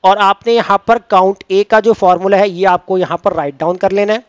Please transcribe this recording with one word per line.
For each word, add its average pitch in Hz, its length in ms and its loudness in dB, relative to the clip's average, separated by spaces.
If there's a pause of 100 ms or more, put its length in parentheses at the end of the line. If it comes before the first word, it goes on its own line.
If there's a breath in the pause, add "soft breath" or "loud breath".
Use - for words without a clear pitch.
और 190 140 2
आपने 202 360 0
यहाँ 202 240 0 (100)
पर 233 100 2 (140)
काउंट 190 400 0
ए 196 120 0
का 220 160 2
जो 214 140 2
फॉर्मूला 190 440 0
है 208 120 2
ये 180 160 -4
आपको 185 320 -2
यहाँ 170 200 -4
पर 190 160 -2
राइट 143 260 -6
डाउन 175 180 -4
कर 190 140 -2
लेना 202 220 -2
है। 240 140 -6